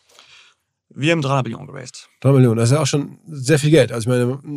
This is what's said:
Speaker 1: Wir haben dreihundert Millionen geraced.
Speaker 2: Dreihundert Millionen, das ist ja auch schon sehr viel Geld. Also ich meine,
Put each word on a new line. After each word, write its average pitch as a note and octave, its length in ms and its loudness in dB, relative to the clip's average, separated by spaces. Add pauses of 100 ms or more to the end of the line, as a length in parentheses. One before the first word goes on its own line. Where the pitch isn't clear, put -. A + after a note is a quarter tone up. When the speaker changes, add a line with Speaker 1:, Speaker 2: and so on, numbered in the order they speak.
(920)
Speaker 1:
Wir D3+ 200 -2
haben E3 80 -2
dreihundert C3+ 240 -2
Millionen A2+ 220 -12
geraced. - 420 -18 (100)
Speaker 2:
Dreihundert C3+ 220 4
Millionen, A#2 160 4
das A#2 120 2
ist C3 60 2
ja D#3 60 0
auch D3 40 -2
schon C#3+ 400 -4
sehr D3 340 -2
viel D3+ 120 0
Geld. B2+ 220 4
Also A#2 180 -4
ich B2 80 2
meine, B2 220 -4 (160)